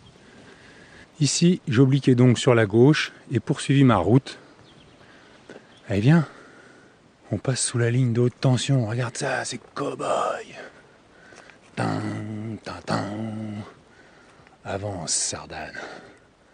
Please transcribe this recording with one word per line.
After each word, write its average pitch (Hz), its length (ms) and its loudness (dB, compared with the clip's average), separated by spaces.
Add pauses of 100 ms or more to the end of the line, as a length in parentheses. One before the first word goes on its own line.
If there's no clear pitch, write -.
(1200)
Ici, 170 460 2
j'obliquai 135 480 4
donc 123 240 6
sur 127 160 4
la 113 100 4
gauche 120 480 4 (180)
et 120 80 -2
poursuivis 139 460 2
ma 120 120 6
route. 101 400 2 (1500)
Allez, 101 140 -2
viens. 147 260 4 (1040)
On 107 60 -2
passe - 260 -4
sous - 140 -4
la 117 120 0
ligne 123 220 0
de 113 80 0
haute 123 200 0
tension. 127 460 2
Regarde 120 300 -6
ça, - 300 -6
c'est - 140 -12 (140)
cow-boy. - 720 -6 (1300)
Tin, 107 240 -4 (640)
tin, 95 220 -14
tin. 107 220 -6 (1600)
Avance, 95 480 -8
Sardane. - 640 -8 (720)